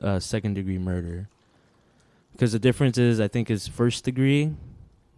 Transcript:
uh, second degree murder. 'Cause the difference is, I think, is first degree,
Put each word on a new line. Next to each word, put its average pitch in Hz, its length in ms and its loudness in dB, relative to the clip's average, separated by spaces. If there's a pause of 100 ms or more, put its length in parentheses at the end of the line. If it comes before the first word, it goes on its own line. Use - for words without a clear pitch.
uh, 98 200 0
second 104 340 -4
degree 95 240 -4
murder. 90 500 -4 (1080)
'Cause 113 140 2
the 113 60 0
difference 127 400 2
is, 117 220 4
I 104 80 2
think, 117 220 -4
is 104 180 -2
first 120 360 0
degree, 139 480 2 (640)